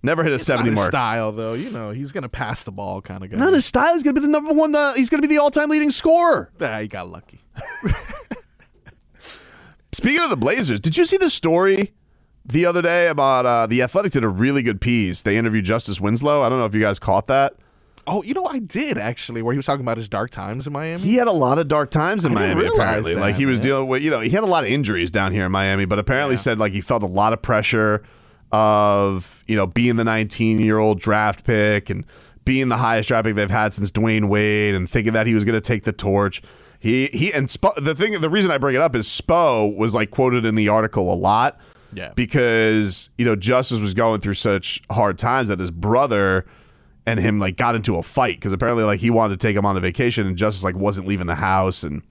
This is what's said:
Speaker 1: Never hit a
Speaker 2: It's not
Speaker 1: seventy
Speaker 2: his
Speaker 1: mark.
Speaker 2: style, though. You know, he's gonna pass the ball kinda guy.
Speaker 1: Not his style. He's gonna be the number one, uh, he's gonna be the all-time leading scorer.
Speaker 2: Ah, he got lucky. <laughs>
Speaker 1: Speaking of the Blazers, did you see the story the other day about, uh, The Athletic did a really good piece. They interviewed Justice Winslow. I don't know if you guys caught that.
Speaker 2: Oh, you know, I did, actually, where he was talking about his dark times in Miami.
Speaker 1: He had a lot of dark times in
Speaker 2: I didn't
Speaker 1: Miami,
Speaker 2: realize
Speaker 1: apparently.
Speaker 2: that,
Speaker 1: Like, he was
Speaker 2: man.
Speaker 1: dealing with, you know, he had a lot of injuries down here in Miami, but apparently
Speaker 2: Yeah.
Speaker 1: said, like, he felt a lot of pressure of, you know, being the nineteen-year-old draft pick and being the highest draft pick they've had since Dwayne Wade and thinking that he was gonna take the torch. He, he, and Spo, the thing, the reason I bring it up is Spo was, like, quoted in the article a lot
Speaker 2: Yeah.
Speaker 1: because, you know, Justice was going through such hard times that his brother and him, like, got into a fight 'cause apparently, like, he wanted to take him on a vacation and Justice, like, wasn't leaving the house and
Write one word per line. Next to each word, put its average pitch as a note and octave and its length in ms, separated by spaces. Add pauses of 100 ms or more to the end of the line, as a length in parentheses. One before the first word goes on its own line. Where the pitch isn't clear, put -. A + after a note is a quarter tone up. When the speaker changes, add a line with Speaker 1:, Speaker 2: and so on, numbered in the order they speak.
Speaker 1:
Never D#3+ 180
hit D#3+ 100
a C#3 40
Speaker 2:
It's - 120
not D3 80
Speaker 1:
seventy B2+ 160
Speaker 2:
his A2 40
Speaker 1:
mark. G2+ 160
Speaker 2:
style, A2+ 400
though. A2 220
You E3+ 180
know, A2+ 180
he's C3+ 220
gonna C#3 180
pass A#2+ 360
the G#2+ 60
ball G2 300
kinda F#2+ 260
guy. G#2 100
Speaker 1:
Not C#4+ 180
his C4+ 100
style. D4 280
He's E4 100
gonna C#4+ 100
be C#4+ 60
the C#4+ 80
number D4+ 260
one, D4+ 220
uh, D4 180
he's B3 160
gonna D4 140
be D4+ 40
the D4+ 120
all-time D4 300
leading D4+ 200
scorer. E4 600 (100)
Speaker 2:
Ah, A2 200
he G#2+ 60
got F#2 220
lucky. E2 300 (420)
<laughs> - 100 (2000)
Speaker 1:
Speaking D4 300
of D#4+ 60
the F#3 80
Blazers, C3+ 420
did D#3 180
you F4 80
see F#4+ 120
the F#4 120
story G3 640 (520)
the D3+ 200
other F3 160
day E3+ 260
about, C3+ 380
uh, A#2 220
The A#2+ 140
Athletic F3+ 300
did C3 120
a A2+ 60
really B2+ 320
good A2+ 180
piece. A2 440
They G#2 140
interviewed A2 280
Justice G2 340
Winslow. B2+ 440
I A#2 60
don't B2+ 100
know A#2 60
if G#2 100
you G#2+ 60
guys G2+ 180
caught G2 280
that. C3+ 280 (500)
Speaker 2:
Oh, F#3+ 180
you A3+ 100
know, F#4 120
I C#4 140
did, A#3 380
actually, A#2 440
where A#2 120
he C#3 40
was C#3 80
talking C#3+ 160
about A#2 160
his A2+ 100
dark G#2+ 240
times A2 340
in D3 60
Miami. D#3+ 320
Speaker 1:
He G#3 120
had A#3+ 120
a A3 60
lot C#3 260
of D#3+ 80
dark D3 240
times F3 320
in D#3+ 80
Speaker 2:
I A#2 40
didn't G2 120 (100)
Speaker 1:
Miami, - 40
Speaker 2:
realize - 180
Speaker 1:
apparently. G2 360
Speaker 2:
that, G2 40
Speaker 1:
Like, G2 160
he C3 100
was C3 140
Speaker 2:
man. A#2 80
Speaker 1:
dealing C3+ 200
with, C3 160
you D#3 80
know, B2+ 100
he A2 80
had G#3 140
a G#3+ 40
lot E3 160
of - 60
injuries G#2 420
down F#2+ 220
here G2+ 120
in F2+ 60
Miami, G2 340
but G2 140
apparently C3+ 360
Speaker 2:
Yeah. A#2 60
Speaker 1:
said, A2+ 180
like, G#2+ 120
he G2 80
felt A2 240
a G2+ 40
lot G2+ 260
of A2+ 80
pressure G#2+ 600 (500)
of, G#2 960
you A2 100
know, G2 100
being A#2 300
the A2+ 80
nineteen-year-old G#2+ 960
draft G#2+ 420
pick G#2 460
and F#2 160 (400)
being C3 240
the A2+ 80
highest A2+ 320
draft A2+ 160
pick A2 100
they've G#2 160
had G#2+ 220
since G2+ 180
Dwayne A2 380
Wade G#2 440
and F2+ 160
thinking A2+ 220
that A2 160
he A#2 60
was G#2+ 100
gonna A2 160
take A2 240
the A2 80
torch. G2+ 500 (380)
He, B2+ 280
he, G3 260
and C#3 140
Spo, - 260 (100)
the D#3 100
thing, F#3+ 280
the D#3 80
reason F#3+ 220
I D3 60
bring C3 180
it C3 60
up D3+ 140
is A2+ 120
Spo B2+ 680
was, G#2+ 180
like, G#2+ 180
quoted B2 340
in A2 100
the G#2+ 140
article G#2 440
a - 20
lot G#2 440 (320)
Speaker 2:
Yeah. F#2 240
Speaker 1:
because, A2+ 1040
you A#2+ 80
know, A2+ 100
Justice A#2+ 460
was G2+ 120
going A2 280
through G2+ 140
such - 540
hard G2+ 280
times A#2+ 320
that F#2+ 100
his F2+ 120
brother G2+ 760 (600)
and A2+ 140
him, G#2 200
like, F#2+ 180
got A#2+ 180
into G#2+ 220
a E2 60
fight A#2+ 360
'cause G2+ 120
apparently, A#2 320
like, G#2 160
he A2 100
wanted A2 300
to - 80
take G#2 100
him G2+ 80
on G2+ 100
a F#2+ 40
vacation G2+ 480
and F#2 100
Justice, G2+ 260
like, F#2 120
wasn't F#2+ 320
leaving F#2+ 200
the E2+ 80
house F#2+ 480
and D2 280